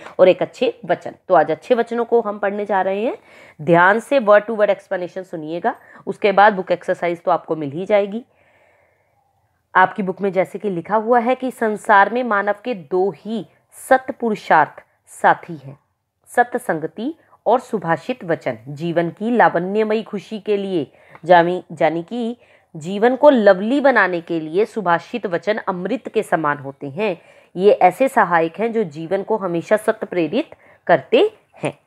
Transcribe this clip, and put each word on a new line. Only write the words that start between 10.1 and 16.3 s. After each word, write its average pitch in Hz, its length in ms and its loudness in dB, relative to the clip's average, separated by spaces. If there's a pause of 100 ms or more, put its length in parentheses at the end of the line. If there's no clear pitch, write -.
में 196 120 -4
जैसे 185 260 -4
कि 208 120 -6
लिखा 180 260 -4
हुआ 226 240 2
है 240 140 0
कि 254 160 -8
संसार 208 600 2
में 214 140 -4
मानव 208 300 -2 (100)
के 247 100 -6
दो 185 360 -2
ही 202 360 -8 (420)
सत्पुरुषार्थ 220 960 0 (280)
साथी - 440 -2
हैं, 135 220 -20 (520)